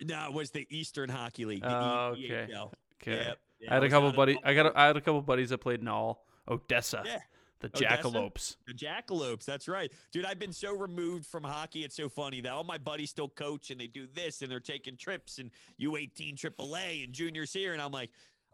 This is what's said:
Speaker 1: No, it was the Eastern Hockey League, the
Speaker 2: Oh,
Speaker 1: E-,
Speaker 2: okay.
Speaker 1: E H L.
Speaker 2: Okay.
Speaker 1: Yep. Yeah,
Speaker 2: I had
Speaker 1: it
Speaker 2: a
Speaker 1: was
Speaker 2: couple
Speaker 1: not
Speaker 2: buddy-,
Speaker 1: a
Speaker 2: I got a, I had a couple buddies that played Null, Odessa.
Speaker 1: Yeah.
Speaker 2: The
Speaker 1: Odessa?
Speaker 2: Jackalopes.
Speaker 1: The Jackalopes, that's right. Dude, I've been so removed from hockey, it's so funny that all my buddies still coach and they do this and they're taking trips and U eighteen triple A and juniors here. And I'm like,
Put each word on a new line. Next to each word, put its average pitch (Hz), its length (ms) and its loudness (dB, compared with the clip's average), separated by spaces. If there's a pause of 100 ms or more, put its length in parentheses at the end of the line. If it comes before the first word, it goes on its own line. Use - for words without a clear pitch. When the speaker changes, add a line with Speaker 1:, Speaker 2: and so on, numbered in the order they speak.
Speaker 1:
No, 156 260 -6
it 139 60 -6
was 147 180 -4
the 139 180 -6
Eastern 147 400 -6
Hockey 120 360 -4
League, 107 180 -2
the 123 120 0
Speaker 2:
Oh, 123 420 2
Speaker 1:
E-, 131 80 -10
Speaker 2:
okay. 117 240 -4
Speaker 1:
E - 20 -8
H 110 40 -8
L. 104 180 -8 (280)
Speaker 2:
Okay. 113 160 -2
Speaker 1:
Yep. 117 200 -2 (240)
Yeah, 113 100 -4
Speaker 2:
I - 40 2
had 135 80 8
Speaker 1:
it - 20 6
Speaker 2:
a - 20 6
Speaker 1:
was 135 60 6
Speaker 2:
couple 143 160 10
Speaker 1:
not 127 60 2
Speaker 2:
buddy-, 135 280 8
Speaker 1:
a - 60 2
Speaker 2:
I 139 40 8
got 151 140 8
a, - 120 4
I 143 80 12
had 147 100 8
a 147 40 -2
couple 151 200 4
buddies 131 280 2
that 127 100 0
played 120 240 0
Null, 113 400 -2 (240)
Odessa. - 580 0
Speaker 1:
Yeah. 226 140 -4 (420)
Speaker 2:
The 117 140 -8
Speaker 1:
Odessa? 135 80 2 (240)
Speaker 2:
Jackalopes. 110 480 -2 (120)
Speaker 1:
The 123 60 -12
Jackalopes, 147 680 -4
that's 139 240 -6
right. 180 240 -4 (220)
Dude, 180 100 -2
I've 190 160 -4
been 190 140 -6
so 202 200 -4
removed 175 520 -4
from 160 180 -8
hockey, 151 400 -6
it's 143 140 -8
so 156 100 -4
funny 135 340 -4
that 123 120 -4
all 151 100 -4
my 170 140 -6
buddies 151 320 -6
still 147 180 -4
coach 147 440 -6
and 127 100 -10
they 120 60 -8
do 131 260 -12
this 160 280 -6
and 135 100 -6
they're 123 100 -6
taking 139 340 -10
trips - 440 -8
and 123 100 -10 (280)
U 151 200 -2
eighteen 147 400 -10
triple 151 400 -6
A 170 260 -4
and 123 80 -12
juniors 156 400 -4
here. 190 220 -2
And 156 80 -2
I'm 143 100 -4
like, 131 200 -6 (420)